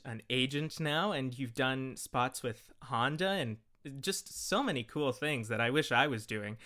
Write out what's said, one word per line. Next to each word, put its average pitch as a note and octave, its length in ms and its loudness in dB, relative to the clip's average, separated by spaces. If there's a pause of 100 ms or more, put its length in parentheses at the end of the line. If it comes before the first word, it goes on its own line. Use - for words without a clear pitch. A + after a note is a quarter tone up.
an A2+ 260 -10
agent C3+ 520 0
now, D#3+ 320 0
and C3 260 -2
you've B2 140 -6
done C3 420 0
spots - 480 -2
with - 300 -6 (100)
Honda C3+ 460 2
and C#3 260 0 (460)
just - 480 -4
so G#3+ 120 4
many F#3+ 220 0
cool C#3+ 300 0
things C3+ 340 -2
that A2+ 140 2
I A#2 80 4
wish D3 240 2
I C3 140 8
was A2+ 180 -2
doing. G#2+ 400 -6